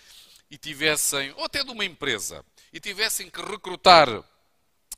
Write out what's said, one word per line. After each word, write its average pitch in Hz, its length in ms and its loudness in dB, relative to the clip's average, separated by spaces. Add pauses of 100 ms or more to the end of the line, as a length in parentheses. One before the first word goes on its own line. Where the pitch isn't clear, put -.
(480)
e 147 80 -20
tivessem, 143 760 -4
ou 285 120 -10
até 294 200 -6
de 269 60 -14
uma 214 140 -8
empresa, 110 600 -8 (280)
e 160 80 -18
tivessem 202 480 -6
que 170 120 -14
recrutar 180 680 6 (880)